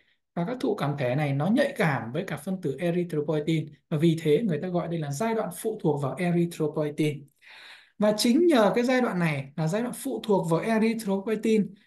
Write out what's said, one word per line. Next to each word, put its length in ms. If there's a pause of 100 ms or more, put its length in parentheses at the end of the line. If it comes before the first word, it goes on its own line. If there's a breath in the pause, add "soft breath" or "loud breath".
(340 soft breath)
và 120
các 140
thụ 140
cảm 240
thể 160
này 200
nó 120
nhạy 300
cảm 360
với 140
cả 100
phân 240
tử 180
erythropoietin, 920 (220 loud breath)
và 80
vì 240
thế 220
người 180
ta 60
gọi 200
đây 100
là 140
giai 220
đoạn 220
phụ 260
thuộc 200
vào 120
erythropoietin. 1120 (720 loud breath)
Và 180
chính 300
nhờ 280
cái 100
giai 160
đoạn 180
này 380
là 120
giai 140
đoạn 140
phụ 280
thuộc 260
vào 100
erythropoietin 1120 (120 loud breath)